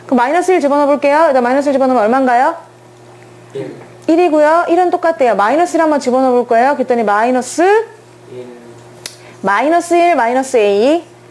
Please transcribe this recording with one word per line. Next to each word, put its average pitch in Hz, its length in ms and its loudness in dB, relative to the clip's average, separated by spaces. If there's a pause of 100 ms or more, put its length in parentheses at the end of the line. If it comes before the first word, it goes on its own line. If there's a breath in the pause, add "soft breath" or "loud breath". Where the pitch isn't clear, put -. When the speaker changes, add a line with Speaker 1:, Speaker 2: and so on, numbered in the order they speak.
Speaker 1:
그럼 269 120 0
마이너스 302 320 0
일 359 100 2
집어넣어 285 260 0
볼게요. 285 420 2
일단 254 140 0
마이너스 262 260 0
일 277 60 0
집어넣으면 254 280 0
얼마인가요? 254 540 0 (1000)
Speaker 2:
일. - 220 -12 (300)
Speaker 1:
일이고요. 320 640 2
일은 349 220 0
똑같대요. 330 460 0
마이너스 269 400 0
일 330 60 0
한번 302 180 0
집어넣어 254 320 0
볼 240 140 0
거예요. 247 280 2
그랬더니 247 300 -2
마이너스 240 580 -2 (680)
Speaker 2:
일. 123 160 -18 (920 loud breath)
Speaker 1:
마이너스 294 540 0
일, 349 220 2
마이너스 254 420 -2
A 220 460 0 (260)